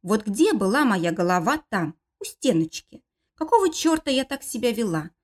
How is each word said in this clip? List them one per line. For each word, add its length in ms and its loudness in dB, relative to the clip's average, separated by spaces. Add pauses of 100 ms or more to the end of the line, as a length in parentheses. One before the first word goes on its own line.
Вот 240 0
где 260 2
была 320 2
моя 260 2
голова 460 0 (120)
там, 260 -4 (240)
у 40 -12
стеночки? 760 -4 (320)
Какого 400 2
чёрта 380 0
я 140 0
так 180 -10
себя 280 -4
вела? 380 -2 (140)